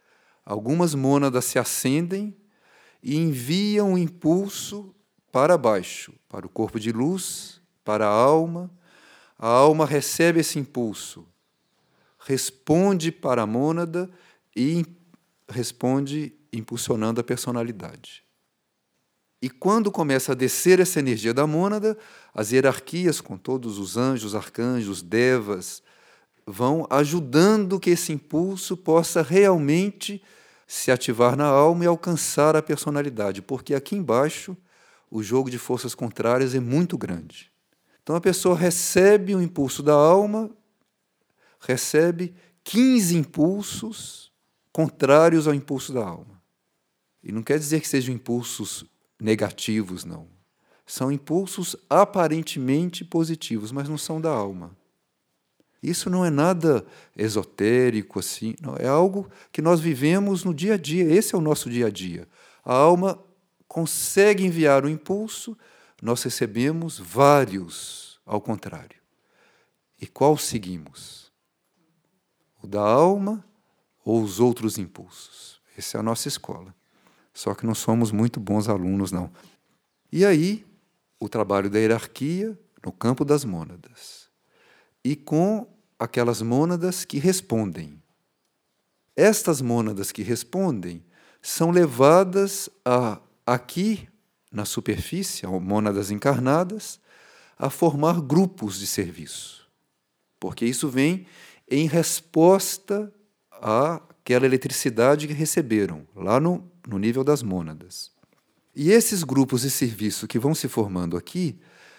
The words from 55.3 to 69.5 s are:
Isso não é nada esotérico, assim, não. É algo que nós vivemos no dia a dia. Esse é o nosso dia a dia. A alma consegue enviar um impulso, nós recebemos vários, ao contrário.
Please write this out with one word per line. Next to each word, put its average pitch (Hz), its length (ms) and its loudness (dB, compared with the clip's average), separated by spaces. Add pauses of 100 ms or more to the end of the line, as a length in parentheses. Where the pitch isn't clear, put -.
Isso 170 260 -4
não 185 160 2
é 170 60 2
nada 156 560 2 (300)
esotérico, 107 1040 0
assim, - 400 -8
não. 135 160 -10
É 127 100 -4
algo 185 420 2 (220)
que - 100 -6
nós 165 200 4
vivemos 170 640 0
no 180 100 -2
dia 185 200 -2
a - 20 2
dia. 175 280 -2
Esse 175 300 2
é 196 40 0
o - 20 0
nosso 151 280 0
dia 120 200 0
a - 20 0
dia. 90 380 -10 (360)
A 131 80 -4
alma 175 460 4 (480)
consegue 190 800 2
enviar 156 400 4
um 143 40 -2
impulso, 208 720 -8 (420)
nós 120 220 -2
recebemos 131 760 -4
vários, 101 1300 2
ao 107 160 -4
contrário. 92 600 -10 (1000)